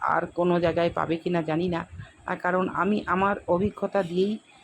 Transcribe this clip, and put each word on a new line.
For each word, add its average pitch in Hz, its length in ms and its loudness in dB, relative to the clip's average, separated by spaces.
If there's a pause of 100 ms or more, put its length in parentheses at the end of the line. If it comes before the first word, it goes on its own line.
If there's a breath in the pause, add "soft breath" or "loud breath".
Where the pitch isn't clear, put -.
আর 165 260 0
কোনো 175 340 0
জায়গায় 170 340 2
পাবে 160 220 0
কি 180 140 -6
না 170 120 0
জানি 160 260 -2
না, 165 180 -4 (400 loud breath)
আহ, 180 160 -4
কারণ 185 260 2
আমি 196 380 0
আমার 190 300 2 (120)
অভিজ্ঞতা 196 540 0
দিয়েই, 185 360 0 (260 loud breath)